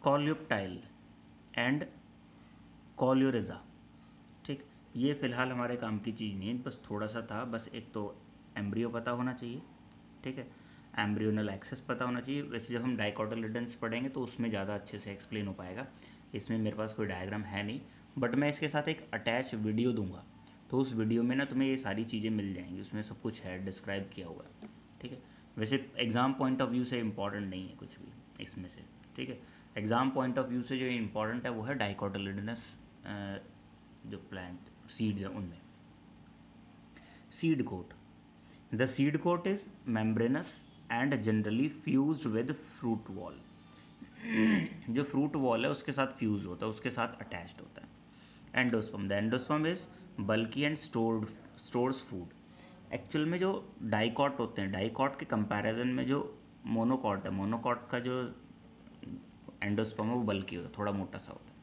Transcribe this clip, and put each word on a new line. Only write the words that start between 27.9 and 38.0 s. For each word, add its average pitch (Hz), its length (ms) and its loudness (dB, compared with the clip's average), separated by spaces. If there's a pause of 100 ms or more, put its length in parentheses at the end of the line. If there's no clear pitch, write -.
भी - 440 -16
इसमें 92 260 -10
से, - 140 -18 (320)
ठीक 127 140 -6
है। - 260 -12 (220)
exam 117 340 4
point 127 260 2
of 131 120 0
view 123 140 0
से 135 140 -2
जो 127 80 0
important 113 600 0
है 127 60 0
वो 110 120 -4
है 135 140 -2
dicotyledonous, 101 840 -2 (460)
अ, 101 320 -6 (680)
जो 104 120 -8
plant 90 720 -12
सीड्स 107 300 0
हैं 98 80 -4
उनमें। 92 320 -8 (1800)
Seed 156 220 4
coat, 90 300 -6 (840)